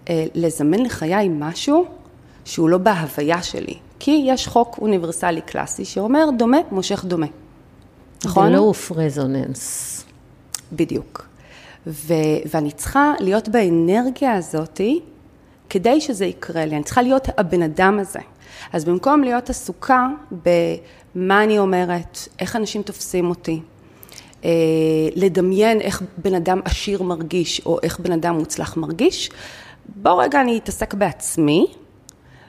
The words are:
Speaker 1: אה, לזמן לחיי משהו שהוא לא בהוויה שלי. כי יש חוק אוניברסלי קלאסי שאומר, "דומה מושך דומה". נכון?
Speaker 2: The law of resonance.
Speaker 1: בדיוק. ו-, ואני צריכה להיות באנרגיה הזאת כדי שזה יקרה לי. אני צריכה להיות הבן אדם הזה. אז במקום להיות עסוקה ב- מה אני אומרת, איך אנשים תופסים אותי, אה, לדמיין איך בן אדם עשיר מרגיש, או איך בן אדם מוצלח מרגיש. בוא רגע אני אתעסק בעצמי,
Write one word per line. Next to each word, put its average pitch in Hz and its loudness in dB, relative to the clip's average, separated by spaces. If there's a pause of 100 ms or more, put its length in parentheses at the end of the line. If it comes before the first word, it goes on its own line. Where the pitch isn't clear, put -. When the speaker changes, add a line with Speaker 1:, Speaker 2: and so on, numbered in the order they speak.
Speaker 1:
אה, 160 0
לזמן 165 2
לחיי 202 0
משהו 170 0 (600)
שהוא 160 0
לא 180 6
בהוויה 170 0
שלי. - -8 (240)
כי 294 2
יש 254 0
חוק 240 0
אוניברסלי 175 -2
קלאסי - -8
שאומר, 247 2 (100)
"דומה 240 4 (120)
מושך 190 -4
דומה". 175 -2 (1000)
נכון? 185 4
Speaker 2:
The 185 6
law 208 4
of - -10
resonance. 135 -4 (680)
Speaker 1:
בדיוק. - -4 (600)
ו-, 156 -4 (380)
ואני 147 -2
צריכה 285 0
להיות 208 0
באנרגיה 214 2
הזאת 160 -4 (920)
כדי 233 4
שזה 196 -4
יקרה 170 -4
לי. 156 -2
אני 147 -2
צריכה - 2
להיות 262 2 (100)
הבן 180 2
אדם 185 2
הזה. 196 -6 (520)
אז 165 -2
במקום 185 2
להיות 247 -2
עסוקה 254 0 (360)
ב- 170 2 (400)
מה 190 4
אני 214 4
אומרת, 180 0 (200)
איך 190 -6
אנשים 214 -4
תופסים 180 -4
אותי, 165 -6 (840)
אה, 170 0 (640)
לדמיין 190 2
איך - -4 (160)
בן 190 -2
אדם 185 0
עשיר - -2
מרגיש, 170 -4
או 165 0
איך 165 -4
בן 180 -2
אדם 170 0
מוצלח 160 -4
מרגיש. 165 -2 (560)
בוא 202 2
רגע 277 2
אני 240 2
אתעסק - -6
בעצמי, 170 2 (840)